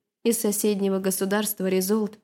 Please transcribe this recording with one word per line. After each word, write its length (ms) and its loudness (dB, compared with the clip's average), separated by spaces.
из 160 2
соседнего 600 0
государства 680 -2
Резолт 580 0